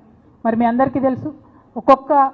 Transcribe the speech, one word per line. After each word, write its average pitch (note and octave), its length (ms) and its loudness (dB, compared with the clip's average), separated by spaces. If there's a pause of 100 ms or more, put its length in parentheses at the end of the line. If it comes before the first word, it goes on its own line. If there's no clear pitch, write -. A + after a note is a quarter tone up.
(460)
మరి A3+ 160 0
మీ A#3+ 100 0
అందరికీ C4 360 0
తెలుసు, C4 240 -6 (440)
ఒక్కొక్క C4+ 360 2 (220)